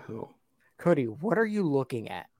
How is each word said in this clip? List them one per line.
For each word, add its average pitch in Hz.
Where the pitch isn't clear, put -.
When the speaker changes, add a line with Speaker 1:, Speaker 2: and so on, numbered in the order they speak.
Speaker 1:
hell? 110
Speaker 2:
Cody, 151
what 170
are 226
you 208
looking 135
at? 90